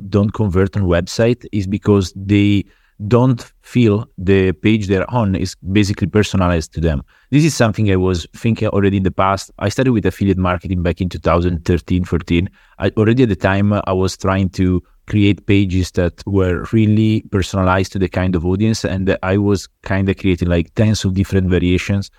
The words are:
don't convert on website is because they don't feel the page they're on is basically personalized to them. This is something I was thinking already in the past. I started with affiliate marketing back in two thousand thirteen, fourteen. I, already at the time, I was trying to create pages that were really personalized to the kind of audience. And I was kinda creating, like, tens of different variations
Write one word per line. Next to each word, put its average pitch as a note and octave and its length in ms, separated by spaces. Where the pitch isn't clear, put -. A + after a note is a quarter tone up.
don't G#2 220
convert F#2+ 480
on G2+ 60
website F#2 680
is G2 160
because G2+ 480
they G2+ 480
don't A#2+ 460
feel A2+ 540
the F#2+ 360
page G#2+ 340
they're F#2+ 240
on G#2+ 240
is F#2 200
basically G2+ 340
personalized F2+ 640
to D#2 60
them. D#2 240
This D3 120
is D#3 100
something G#2+ 380
I F#2+ 60
was F#2 360
thinking G#2+ 360
already G2 260
in G2+ 80
the F#2 80
past. G2 480
I G2+ 80
started C3 240
with G#2+ 140
affiliate F#2+ 320
marketing F2+ 460
back E2+ 180
in F2+ 80
two D#2+ 100
thousand F2 460
thirteen, F2+ 400
fourteen. E2+ 440
I, G2 140
already A2+ 320
at A#2 60
the F#2+ 60
time, G2+ 380
I G2 180
was F#2 240
trying F#2+ 360
to F#2 300
create G2+ 380
pages F#2+ 460
that F2 340
were F#2 460
really A2 600
personalized F#2 600
to G2+ 80
the F#2 80
kind F2+ 300
of D#2+ 80
audience. G#2+ 400
And F#2+ 360
I F#2+ 140
was G2+ 320
kinda G2 320
creating, F2+ 320
like, F2 280
tens G#2+ 280
of F#2+ 100
different F#2+ 360
variations F2+ 680